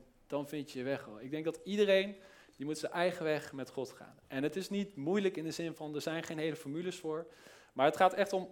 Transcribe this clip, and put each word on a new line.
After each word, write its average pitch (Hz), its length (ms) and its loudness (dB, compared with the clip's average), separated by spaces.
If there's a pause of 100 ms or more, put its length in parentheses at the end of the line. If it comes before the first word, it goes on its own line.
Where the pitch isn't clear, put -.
(260)
dan 143 220 -2
vind 147 220 -6
je - 80 -8
je 123 60 -4
weg 135 200 0
wel." 107 160 -14
Ik 131 100 -10
denk 156 140 -2
dat 160 200 -2
iedereen, 202 520 4 (400)
die 135 100 -6
moet 151 120 -4
zijn - 140 -4
eigen 175 320 0
weg 151 280 0
met 135 180 -8
God 127 200 -4
gaan. - 240 -18 (120)
En 135 160 -2
het 147 140 0
is 190 140 -4
niet 202 260 -2
moeilijk 190 400 2
in 156 80 -4
de 160 60 -2
zin 160 240 -4
van, 151 200 -8
er 147 60 -2
zijn 160 220 -2
geen 160 160 -6
hele 156 180 0
formules 175 400 -6
voor. 156 300 -6 (460)
Maar 139 140 6
het 156 100 6
gaat 185 180 8
echt 196 180 2
om 185 200 -2